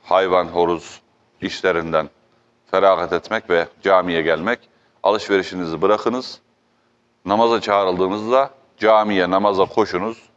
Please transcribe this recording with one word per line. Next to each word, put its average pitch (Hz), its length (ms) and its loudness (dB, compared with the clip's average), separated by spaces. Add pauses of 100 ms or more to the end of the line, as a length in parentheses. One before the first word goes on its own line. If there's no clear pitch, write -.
hayvan, 92 420 2
horuz 85 560 -2 (400)
işlerinden 82 680 -2 (640)
feragat 92 420 2
etmek 107 360 -6
ve 85 180 0 (140)
camiye 90 400 2
gelmek. 82 380 -2 (440)
"Alışverişinizi 92 760 -2
bırakınız, 107 600 -2 (840)
namaza 113 360 2
çağrıldığınızda 101 880 0 (280)
camiye, 104 520 2
namaza 98 360 2
koşunuz." 104 720 -4